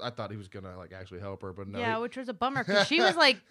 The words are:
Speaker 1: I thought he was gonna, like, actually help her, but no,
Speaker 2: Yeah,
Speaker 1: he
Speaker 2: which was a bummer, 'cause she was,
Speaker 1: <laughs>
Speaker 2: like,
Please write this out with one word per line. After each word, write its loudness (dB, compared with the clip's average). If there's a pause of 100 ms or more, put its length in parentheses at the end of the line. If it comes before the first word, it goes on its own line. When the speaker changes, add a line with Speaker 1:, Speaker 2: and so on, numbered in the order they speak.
Speaker 1:
I -4
thought -8
he -8
was -12
gonna, -14
like, -14
actually -12
help -8
her, -8
but -10
no, -6
Speaker 2:
Yeah, 0
Speaker 1:
he -4
Speaker 2:
which -8
was -8
a -6
bummer, -2
'cause 4
she 4
was, 6
Speaker 1:
<laughs> -
Speaker 2:
like, 6 (100)